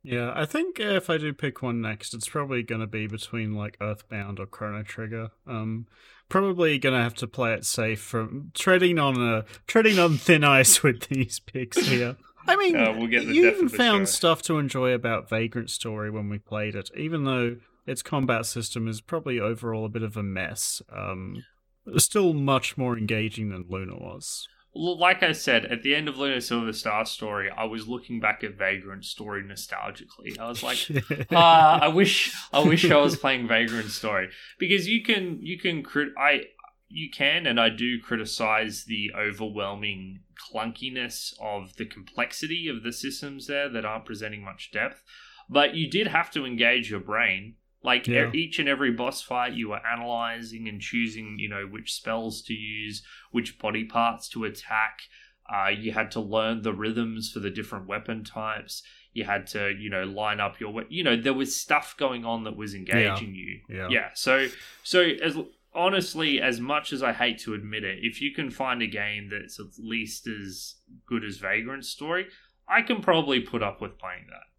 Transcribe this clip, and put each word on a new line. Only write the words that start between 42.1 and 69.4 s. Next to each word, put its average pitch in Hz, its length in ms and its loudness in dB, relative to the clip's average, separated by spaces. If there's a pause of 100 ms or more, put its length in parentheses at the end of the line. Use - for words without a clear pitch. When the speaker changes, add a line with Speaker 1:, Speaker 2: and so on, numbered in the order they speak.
Speaker 2:
of 117 160 -6
the 120 100 -6
systems 135 540 -10
there 143 220 -2
that 113 160 -6
aren't 110 200 -6
presenting 104 380 -10
much - 280 -16
depth. 117 320 -4 (460)
But 143 240 4
you 160 160 -2
did 202 180 0
have 165 240 0
to 143 140 -4
engage 120 460 4
your 104 80 -4
brain. 104 560 -2 (260)
Like, 123 280 2
e-, 120 40 2
Speaker 1:
Yeah. 120 200 4
Speaker 2:
each 160 260 -2
and 147 80 0
every 139 240 2
boss 123 300 -4
fight, 123 320 -4
you 117 160 -4
were 104 180 -6
analyzing 117 800 -6
and 104 140 -10
choosing, 110 580 -4
you 104 100 -6
know, 101 160 -6
which 104 280 -10
spells 113 500 -6
to - 100 -8
use, 107 500 -10 (280)
which 117 260 -2
body 110 280 -4
parts 117 440 0
to 113 140 -6
attack. 110 560 -4 (520)
Uh, 98 180 0
you 107 240 -2
had 110 180 -2
to - 80 -4
learn 110 420 0
the 107 120 -2
rhythms 110 580 -4
for - 80 -8
the 101 100 -4
different 101 380 -10
weapon 107 360 -6
types. 107 600 -8 (300)
You 113 100 -6
had 101 240 -2
to, 101 320 -4
you 104 100 -10
know, 95 140 -4
line 104 360 -4
up 101 200 -4
your 107 140 -8
we-, 110 160 -8
you 175 140 -4
know, 127 160 4
there 135 140 0
was 135 220 -2
stuff - 420 -2
going 127 280 -2
on 117 180 -2
that 107 140 -8
was 104 160 -8
Speaker 1:
Yeah. 101 60 -12
Speaker 2:
engaging 98 540 0
you. 98 360 -12
Speaker 1:
Yeah. 95 200 -8
Speaker 2:
Yeah. 117 240 0
So, 135 340 2 (360)
so 180 180 4
as, 160 360 0 (360)
honestly, 165 680 0
as 120 180 0
much 143 340 -4
as 131 80 -4
I 123 120 0
hate 120 260 0
to 110 160 -8
admit 104 300 -8
it, 95 160 -6
if - 200 -6
you 139 120 -4
can 143 180 -6
find 127 320 -2
a 110 40 -2
game 104 440 -6
that's - 280 -10